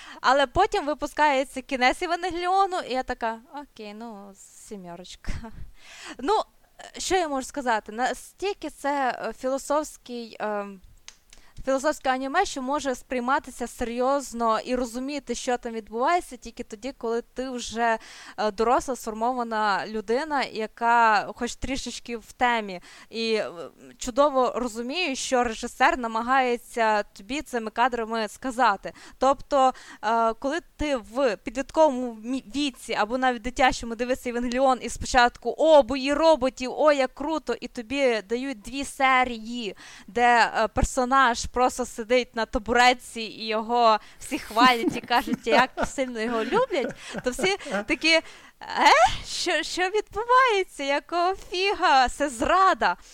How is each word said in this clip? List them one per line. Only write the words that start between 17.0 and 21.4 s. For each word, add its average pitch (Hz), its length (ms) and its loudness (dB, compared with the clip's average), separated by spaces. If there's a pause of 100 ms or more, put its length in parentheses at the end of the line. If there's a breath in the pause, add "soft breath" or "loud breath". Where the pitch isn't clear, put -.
ти 262 280 -8
вже, 233 480 -2 (400 soft breath)
е, 214 140 0
доросла, 240 440 0
сформована 220 920 -2
людина, 240 560 -2
яка 220 920 2
хоч 240 200 -6